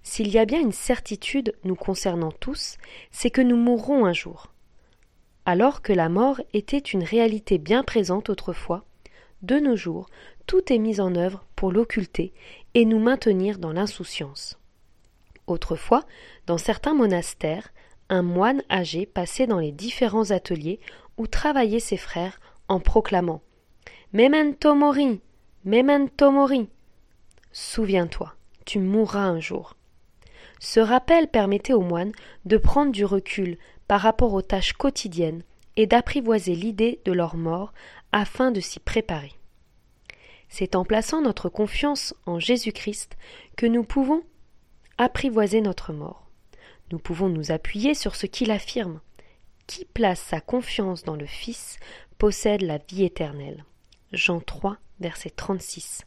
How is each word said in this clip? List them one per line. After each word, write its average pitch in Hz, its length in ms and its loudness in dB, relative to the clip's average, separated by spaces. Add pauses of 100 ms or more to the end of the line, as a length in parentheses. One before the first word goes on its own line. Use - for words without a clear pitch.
S'il - 260 -4
y 202 100 4
a 226 60 8
bien 262 160 2
une 247 120 2
certitude - 800 -4 (100)
nous 185 100 -2
concernant 175 580 -2
tous, - 440 -8 (340)
c'est - 200 -2
que 262 100 2
nous 247 160 6
mourrons 240 500 2
un 175 60 2
jour. - 400 -10 (920)
Alors 208 380 2
que - 100 -2
la 170 160 2
mort 240 320 0 (120)
était 214 260 -2
une 196 260 -4
réalité 214 540 0
bien 190 260 2
présente 196 460 -2
autrefois, 185 540 -6 (580)
de 247 160 2
nos 277 180 2
jours, 175 320 -8 (380)
tout 370 260 2
est 240 60 4
mis 214 220 0
en 185 140 0
œuvre 185 300 -2 (100)
pour 190 160 0
l'occulter 190 640 -2 (420)
et 233 100 6
nous 220 140 4
maintenir 214 600 2
dans 165 140 -6
l'insouciance. 165 840 -8 (880)
Autrefois, 185 580 0 (420)
dans 170 120 0
certains 262 360 -2
monastères, 185 760 -2 (360)
un 185 140 2
moine 196 480 2
âgé 190 360 -2
passait 196 400 -2
dans 214 120 0
les 151 140 -2
différents 208 580 -2
ateliers 175 500 -4 (360)
où 226 100 -4
travaillaient 240 540 0
ses - 160 -4
frères - 440 -8 (280)
en 190 120 0
proclamant : « 175 640 2 (680)
Memento 294 600 4
mori, 285 460 4 (440)
memento 277 680 4
mori. » 269 360 2 (840)
Souviens-toi, - 840 -2 (300)
tu - 160 -2
mourras 202 460 2
un 170 120 0
jour. 160 380 -8 (800)
Ce - 220 2
rappel 254 480 4
permettait 202 460 2
aux 208 80 4
moines 175 300 -2 (320)
de 190 120 4
prendre 285 340 6
du 202 140 0
recul 190 520 -2 (300)
par 202 140 4
rapport 220 320 4
aux 190 100 0
tâches 190 300 0
quotidiennes 170 720 -2 (320)
et 220 100 6
d'apprivoiser 226 720 2
l'idée 220 480 -2
de 185 80 -2
leur 170 240 -2
mort 165 360 -4 (380)
afin 208 400 0
de 208 100 -2
s'y - 200 -12
préparer. 160 520 -4 (1160)
C'est - 260 -4
en 185 100 2
plaçant 220 360 0
notre 226 280 -2
confiance 240 680 -2 (100)
en 170 160 -6
Jésus-Christ 220 760 -4 (400)
que 233 100 0
nous 233 180 2
pouvons 277 380 0 (760)
apprivoiser 220 640 2
notre 196 320 -4
mort. - 380 -14 (600)
Nous 165 80 -8
pouvons 175 300 -2
nous 160 240 -2
appuyer 208 420 0
sur - 220 -4
ce - 100 -6
qu'il 220 240 -4
affirme. 190 500 -4 (640)
Qui - 180 -14
place 190 360 0
sa - 200 -6
confiance 202 640 -4
dans 156 140 -8
le 147 100 -12
Fils - 520 -14 (380)
possède 208 460 0
la 160 160 -4
vie 190 260 -2
éternelle. 151 600 -6 (460)
Jean - 280 -2
trois, - 380 -6 (220)
verset 170 280 -10
trente-six. - 800 -8